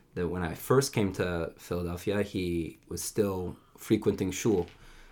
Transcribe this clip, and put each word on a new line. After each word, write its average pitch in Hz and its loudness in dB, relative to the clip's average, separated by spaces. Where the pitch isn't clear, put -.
that 90 -2
when 87 -2
I 80 -2
first - 2
came 98 2
to 87 -2
Philadelphia, 87 -2
he 87 -2
was 87 -8
still 92 -2
frequenting 107 2
shul. 98 2